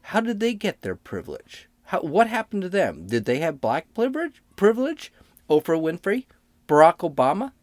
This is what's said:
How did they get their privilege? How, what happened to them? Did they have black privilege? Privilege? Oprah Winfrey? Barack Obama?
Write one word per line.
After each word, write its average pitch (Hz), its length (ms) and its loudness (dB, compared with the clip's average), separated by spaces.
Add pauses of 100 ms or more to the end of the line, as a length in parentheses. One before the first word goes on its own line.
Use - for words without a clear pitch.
How - 160 -2
did 226 200 -4
they 233 140 -2
get 202 280 -6
their 92 140 -8
privilege? - 720 -14 (160)
How, - 160 -4
what 180 260 2
happened 214 360 -6
to 180 60 -8
them? 98 380 -4
Did 110 180 -2
they 127 140 -2
have 156 220 -4
black 117 320 -4
privilege? 269 480 -4 (140)
Privilege? 240 560 0 (380)
Oprah 160 320 2
Winfrey? 160 440 -4 (420)
Barack 156 300 8
Obama? 165 540 0 (120)